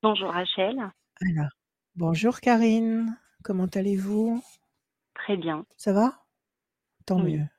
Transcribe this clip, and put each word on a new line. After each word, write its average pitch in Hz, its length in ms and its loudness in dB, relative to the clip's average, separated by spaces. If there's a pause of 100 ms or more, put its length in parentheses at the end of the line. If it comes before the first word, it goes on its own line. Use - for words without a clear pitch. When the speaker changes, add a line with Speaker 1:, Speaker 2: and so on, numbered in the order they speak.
Speaker 1:
Bonjour 196 280 2
Rachel. 190 460 -2
Speaker 2:
Alors, 180 720 -4 (440)
bonjour 170 460 0
Karine. 226 760 2 (260)
Comment 185 320 -2
allez-vous ? 202 680 0 (720)
Speaker 1:
Très - 240 -4
bien. 160 260 -4 (140)
Speaker 2:
Ça 208 160 0
va ? 226 300 2 (800)
Tant 180 160 2
Speaker 1:
Oui. 156 160 0
Speaker 2:
mieux. 151 80 -2 (120)